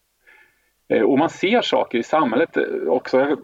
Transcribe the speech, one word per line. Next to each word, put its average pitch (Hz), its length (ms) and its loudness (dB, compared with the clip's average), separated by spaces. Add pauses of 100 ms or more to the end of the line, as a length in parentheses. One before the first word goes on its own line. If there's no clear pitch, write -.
(880)
Eh, 226 140 2
och 254 160 2
man 170 120 0
ser 220 320 0
saker - 360 -2
i 113 40 0
samhället, 156 540 -2
eh, - 80 0 (240)
också. 131 320 0
Jag 143 240 0